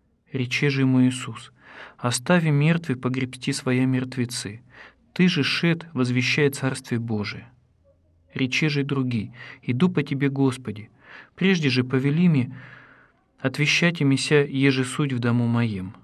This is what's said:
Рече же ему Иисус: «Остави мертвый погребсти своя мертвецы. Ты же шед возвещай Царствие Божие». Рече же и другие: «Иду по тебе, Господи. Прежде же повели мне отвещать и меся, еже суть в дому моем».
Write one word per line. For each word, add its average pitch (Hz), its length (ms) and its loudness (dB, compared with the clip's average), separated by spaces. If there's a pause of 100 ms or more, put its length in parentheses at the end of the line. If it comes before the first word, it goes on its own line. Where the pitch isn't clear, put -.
(320)
Рече 127 400 -2
же 135 100 0
ему 131 220 4
Иисус: 127 480 -2 (480)
«Остави 165 500 2
мертвый 147 480 2
погребсти 127 560 -4
своя 131 320 0
мертвецы. 127 800 -4 (500)
Ты 185 140 4
же 156 160 2
шед 165 500 0
возвещай 127 560 2
Царствие 131 500 -4
Божие». 113 460 -6 (880)
Рече 131 340 0
же 143 140 0
и - 20 -2
другие: 127 480 -2 (300)
«Иду 165 280 0
по 165 120 0
тебе, 143 260 -2
Господи. 127 640 -2 (460)
Прежде 180 340 2
же 127 140 2
повели 143 440 2
мне 139 240 2 (880)
отвещать 170 640 0
и - 20 2
меся, 139 400 4
еже 135 420 2
суть 139 280 -2
в 123 60 -2
дому 120 260 2
моем». 110 480 -2 (100)